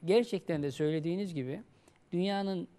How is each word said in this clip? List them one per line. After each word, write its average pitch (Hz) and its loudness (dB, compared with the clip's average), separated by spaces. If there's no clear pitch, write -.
gerçekten 185 2
de 143 0
söylediğiniz 160 0
gibi 143 -6
dünyanın 190 -2